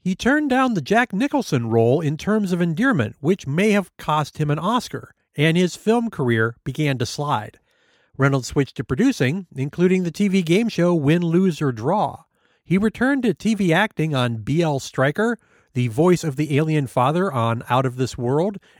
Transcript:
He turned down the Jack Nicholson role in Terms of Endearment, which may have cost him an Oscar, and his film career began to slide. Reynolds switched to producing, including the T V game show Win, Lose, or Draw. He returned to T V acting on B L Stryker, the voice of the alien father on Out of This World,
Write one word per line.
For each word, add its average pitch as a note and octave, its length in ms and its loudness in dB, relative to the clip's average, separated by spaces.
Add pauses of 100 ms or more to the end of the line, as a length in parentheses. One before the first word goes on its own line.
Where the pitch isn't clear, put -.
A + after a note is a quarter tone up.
He F#3 140 -2
turned D4 360 0
down B3+ 240 2
the F3+ 60 -2
Jack A3 320 0
Nicholson F#3+ 560 -2
role A#2 320 4
in D#3 160 -2
Terms G3+ 360 -2
of F3 80 -2
Endearment, E3+ 580 0
which F3 260 -2
may F#3 280 0
have G3 240 -2
cost D3+ 420 -4
him D3 140 -2
an D#3 60 -2
Oscar, G3+ 540 -6 (240)
and D#3+ 200 2
his F3+ 180 2
film A#3 360 0
career A2+ 520 0
began C#3 360 -2
to A#2+ 80 -2
slide. C#3 520 -6 (580)
Reynolds C3+ 300 2
switched - 300 -2
to B2+ 80 -8
producing, F3+ 720 0
including F3+ 480 0
the E3 80 -4
T G#3 160 0
V F#3+ 140 2
game F3+ 260 2
show F3 260 0
Win, D#3+ 280 2
Lose, E3+ 380 2
or C#3+ 120 0
Draw. D3 500 -2 (420)
He E3+ 140 0
returned A#3+ 460 0
to G3+ 100 2
T A3 220 -2
V F#3 160 2
acting D#3+ 420 0
on B2 240 0
B C3+ 240 0
L D3+ 160 0
Stryker, G3+ 600 0 (360)
the B2 140 0
voice D#3+ 340 4
of D3 140 -4
the D3+ 200 0
alien D3+ 300 2
father D3+ 460 0
on A#2 360 -2
Out B2+ 160 2
of B2 120 -4
This B2+ 200 -4
World, D3+ 420 -2 (220)